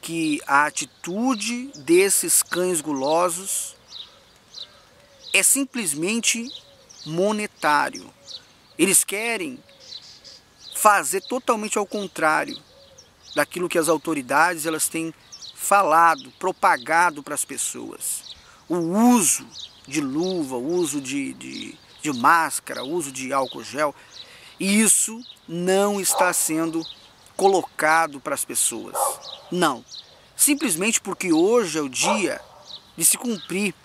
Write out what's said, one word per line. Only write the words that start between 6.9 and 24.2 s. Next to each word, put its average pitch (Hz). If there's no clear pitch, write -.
monetário. 160
Eles 180
querem 196
fazer 190
totalmente 226
ao 208
contrário 156
daquilo 170
que -
as 160
autoridades, 156
elas 156
têm 165
falado, 165
propagado 165
para 147
as 139
pessoas. -
O 165
uso 185
de 147
luva, 147
o 123
uso 165
de, 135
de, -
de 151
máscara, 135
o 131
uso 160
de 131
álcool 135
gel, 135